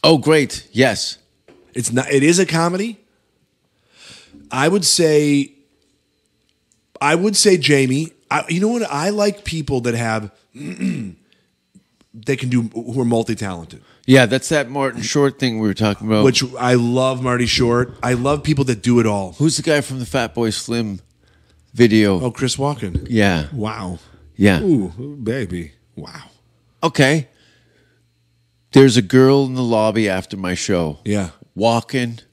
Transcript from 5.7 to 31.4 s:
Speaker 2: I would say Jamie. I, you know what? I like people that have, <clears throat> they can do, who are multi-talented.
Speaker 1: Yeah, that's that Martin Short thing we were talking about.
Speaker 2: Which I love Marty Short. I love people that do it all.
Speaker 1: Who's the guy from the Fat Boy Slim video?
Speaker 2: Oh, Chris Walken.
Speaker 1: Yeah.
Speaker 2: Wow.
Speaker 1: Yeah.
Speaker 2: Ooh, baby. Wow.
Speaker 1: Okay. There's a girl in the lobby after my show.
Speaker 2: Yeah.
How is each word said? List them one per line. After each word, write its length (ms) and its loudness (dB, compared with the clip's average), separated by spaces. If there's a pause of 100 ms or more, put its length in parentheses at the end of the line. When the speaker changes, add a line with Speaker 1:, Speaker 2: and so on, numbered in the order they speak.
Speaker 2:
I 140 4
would 200 0
say 220 4
Jamie. 540 2 (180)
I, 200 -2
you 100 -2
know 100 0
what? 140 -2
I 260 -4
like 360 -2
people 360 -4
that 140 -2
have, 360 -4 (120)
<clears throat> 100 -20
they 1800 -10
can 120 -6
do, 140 0
who 380 -6
are 40 0
multi-talented. 760 -4 (260)
Speaker 1:
Yeah, 200 8
that's 220 -2
that 200 0
Martin 320 -6
Short 380 0
thing 200 -2
we 80 0
were 60 0
talking 340 -2
about. 180 4
Speaker 2:
Which 180 2 (160)
I 160 2
love 480 0
Marty 240 -2
Short. 560 0
I 100 0
love 300 -2
people 220 0
that 180 -4
do 160 4
it 60 4
all. 280 -2
Speaker 1:
Who's 240 0
the 60 -6
guy 180 2
from 180 -8
the 60 -8
Fat 300 -4
Boy 160 0
Slim 500 -6 (720)
video? 480 4
Speaker 2:
Oh, 100 -4
Chris 260 -4
Walken. 520 -6
Speaker 1:
Yeah. 420 0
Speaker 2:
Wow. 460 -8 (380)
Speaker 1:
Yeah. 260 4
Speaker 2:
Ooh, 280 0 (340)
baby. 480 -8 (240)
Wow. 260 -16 (640)
Speaker 1:
Okay. 460 2 (1400)
There's 240 6
a 40 4
girl 440 4
in 100 -6
the 80 -4
lobby 460 0
after 280 -6
my 160 -4
show. 520 -2
Speaker 2:
Yeah. 240 -2 (260)